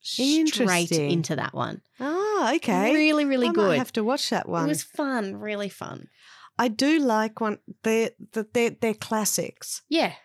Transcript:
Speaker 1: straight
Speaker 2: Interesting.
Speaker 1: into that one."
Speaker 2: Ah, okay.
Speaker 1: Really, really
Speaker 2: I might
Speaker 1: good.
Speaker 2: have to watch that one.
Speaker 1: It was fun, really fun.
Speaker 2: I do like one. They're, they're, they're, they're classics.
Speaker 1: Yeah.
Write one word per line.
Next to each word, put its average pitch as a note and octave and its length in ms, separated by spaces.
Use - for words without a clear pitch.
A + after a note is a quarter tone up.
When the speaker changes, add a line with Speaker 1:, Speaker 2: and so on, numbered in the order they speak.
Speaker 1:
straight C#4 380
Speaker 2:
Interesting. F3 720
Speaker 1:
into E3 240
that A2+ 200
one." A#2 280
Speaker 2:
Ah, E4 560
okay. A3 400
Speaker 1:
Really, D4+ 300
really B3+ 240
Speaker 2:
I - 20
might - 60
Speaker 1:
good. F#3+ 220
Speaker 2:
have - 160
to G#3+ 100
watch B3+ 260
that - 180
one. E3+ 180
Speaker 1:
It - 20
was - 160
fun, B3 540
really G#3 320
fun. - 360
Speaker 2:
I A#3+ 100
do C#4 320
like A3 400
one. G#3+ 180
They're, A3+ 280
they're, A3 220
they're, A#3 160
they're A3 240
classics. - 960
Speaker 1:
Yeah. C#4 220